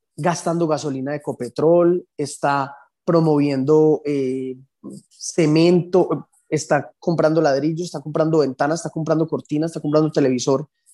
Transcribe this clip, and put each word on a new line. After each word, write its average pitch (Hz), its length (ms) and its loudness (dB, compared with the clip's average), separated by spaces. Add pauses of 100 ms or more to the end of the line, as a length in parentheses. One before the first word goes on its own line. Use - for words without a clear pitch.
(160)
gastando 170 500 -2
gasolina 139 460 -4
de 147 60 -6
Ecopetrol, 165 880 0 (100)
está 139 600 -4 (280)
promoviendo, 156 1000 2
eh, 131 540 -4 (500)
cemento, 170 1200 0 (220)
está 147 480 -2
comprando 156 420 0
ladrillos, 156 460 0
está 156 160 -12
comprando 156 380 0
ventanas, 143 400 -2
está 156 100 -10
comprando 160 360 -2
cortinas, 156 440 -4
está 160 100 -10
comprando 151 320 0
televisor. 135 560 0 (260)